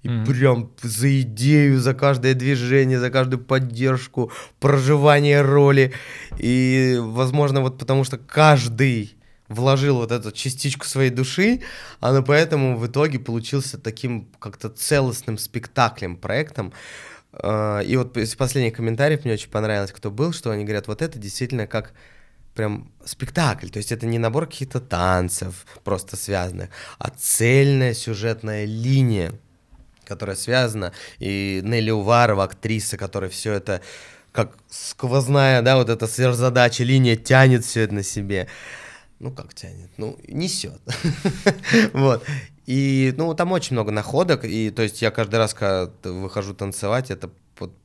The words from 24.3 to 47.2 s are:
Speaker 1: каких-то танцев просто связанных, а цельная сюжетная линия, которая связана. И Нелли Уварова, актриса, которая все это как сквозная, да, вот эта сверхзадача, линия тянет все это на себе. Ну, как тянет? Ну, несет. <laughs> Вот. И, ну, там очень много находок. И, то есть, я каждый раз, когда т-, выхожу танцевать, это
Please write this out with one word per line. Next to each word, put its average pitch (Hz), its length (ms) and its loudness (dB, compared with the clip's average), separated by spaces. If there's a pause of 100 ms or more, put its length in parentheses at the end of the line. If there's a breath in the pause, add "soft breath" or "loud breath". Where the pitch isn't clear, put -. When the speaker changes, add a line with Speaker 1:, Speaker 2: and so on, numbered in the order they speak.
Speaker 1:
каких-то - 340 -8
танцев 90 840 -2 (180 loud breath)
просто 98 320 -6
связанных, 92 540 -6 (280 loud breath)
а - 120 -10
цельная 131 840 2
сюжетная 110 720 -4
линия, 113 680 0 (760)
которая 98 300 -8
связана. 110 560 -2 (280 loud breath)
И 98 440 -2
Нелли 110 280 0
Уварова, 107 520 4
актриса, 107 540 -4
которая 95 320 -6
все - 240 -6
это 95 260 -4 (520 loud breath)
как - 240 -2 (140)
сквозная, 131 920 2
да, 131 140 4
вот 120 140 2
эта 113 180 0
сверхзадача, 123 760 2
линия 123 320 4
тянет 131 480 6
все - 180 -2
это 101 120 0
на 101 100 -4
себе. 98 440 -4 (720 loud breath)
Ну, - 120 -10
как - 220 -18
тянет? 90 440 -18
Ну, 110 200 -10 (100)
несет. - 580 -6
<laughs> - 1080 0
Вот. 131 300 2 (420 loud breath)
И, 131 520 0
ну, 165 160 -2
там 175 180 -2
очень 160 240 -2
много 104 160 -2
находок. 131 520 0
И, 107 260 -4
то 113 120 -4
есть, 107 200 -4
я 110 80 2
каждый 110 260 -4
раз, 110 180 0
когда 95 340 -2
т-, 90 220 -14
выхожу 95 440 -8
танцевать, 101 560 -4
это 92 200 -10 (280)